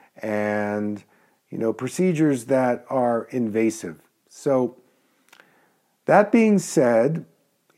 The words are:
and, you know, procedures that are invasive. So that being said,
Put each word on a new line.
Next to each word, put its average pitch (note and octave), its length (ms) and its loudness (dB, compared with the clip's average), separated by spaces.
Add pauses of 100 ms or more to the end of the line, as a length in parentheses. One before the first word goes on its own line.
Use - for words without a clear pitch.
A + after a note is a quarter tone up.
(160)
and, G#2 880 -4 (460)
you - 80 -12
know, A2+ 160 -2
procedures D3 720 -2
that C3 440 0
are A#2+ 420 0
invasive. A2 680 -4 (300)
So B2+ 480 -2 (1300)
that G3 260 4
being A3 280 4
said, C3+ 640 2 (520)